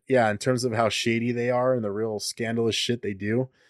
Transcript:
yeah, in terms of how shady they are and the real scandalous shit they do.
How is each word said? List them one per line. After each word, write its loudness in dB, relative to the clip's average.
yeah, 4
in -2
terms 0
of 0
how 2
shady 0
they -2
are 2
and -2
the -4
real -4
scandalous -2
shit -2
they -4
do. -2